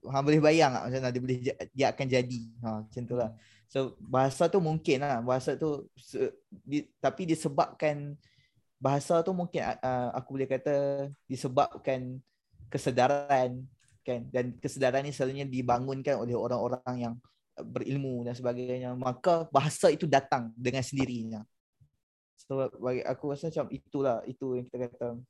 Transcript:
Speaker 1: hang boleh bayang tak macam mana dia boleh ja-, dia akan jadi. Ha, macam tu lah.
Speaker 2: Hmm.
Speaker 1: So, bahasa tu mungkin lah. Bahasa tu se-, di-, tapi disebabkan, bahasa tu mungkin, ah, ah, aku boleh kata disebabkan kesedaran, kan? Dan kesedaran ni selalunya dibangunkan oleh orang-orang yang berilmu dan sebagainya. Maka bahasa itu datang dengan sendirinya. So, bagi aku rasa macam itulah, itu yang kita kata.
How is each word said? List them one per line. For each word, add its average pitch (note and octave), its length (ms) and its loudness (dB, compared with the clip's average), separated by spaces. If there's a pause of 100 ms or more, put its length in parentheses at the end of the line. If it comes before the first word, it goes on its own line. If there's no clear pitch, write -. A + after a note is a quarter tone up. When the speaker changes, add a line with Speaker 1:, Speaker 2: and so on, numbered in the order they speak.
Speaker 1:
hang C#3 240 0
boleh D#3 160 8
bayang D#3 320 8
tak F#2+ 80 -4
macam B2 160 -2
mana B2+ 80 0
dia B2 160 -2
boleh B2+ 160 0
ja-, B2+ 180 -4 (140)
dia C3 160 2
akan C3+ 180 -2
jadi. B2 360 0 (180)
Ha, A#2 80 -6 (160)
macam A#2+ 240 -10
tu A#2+ 80 -2
lah. A#2 160 0
Speaker 2:
Hmm. - 80 -20 (240)
Speaker 1:
So, - 140 -6 (200)
bahasa C3 480 2
tu F3+ 140 4
mungkin D#3+ 400 2
lah. C#3+ 240 0
Bahasa B2+ 320 0
tu D3 400 -2
se-, - 400 -4 (160)
di-, D3 480 -6
tapi C#3 240 0
disebabkan, D3 880 0 (640)
bahasa C#3+ 480 2
tu F#3 80 0
mungkin, F3 320 -2
ah, G#2+ 160 -4
ah, B2+ 340 -2
aku C3 220 -8
boleh C3+ 100 0
kata C#3 640 0 (160)
disebabkan B2+ 960 -2 (480)
kesedaran, C3 880 2 (480)
kan? B2 240 -2
Dan B2 320 0
kesedaran C3+ 400 2
ni C#3+ 160 -6
selalunya C#3 320 -2
dibangunkan B2+ 720 0
oleh A#2+ 160 -2
orang-orang A#2+ 720 -2
yang A#2 60 -6 (400)
berilmu B2+ 720 -6
dan A#2+ 80 -6
sebagainya. B2 640 -4
Maka D#3 560 0
bahasa D3 320 4
itu D#3 240 4
datang A#2+ 480 2
dengan B2+ 240 -2
sendirinya. A#2 640 -4 (880)
So, - 140 -14 (240)
bagi B2+ 260 -2
aku C3 300 -4
rasa C#3+ 180 -4
macam D#3 200 -2
itulah, C3+ 560 -2
itu B2+ 300 -6
yang B2 100 -4
kita B2 200 -10
kata. A#2+ 240 -6 (220)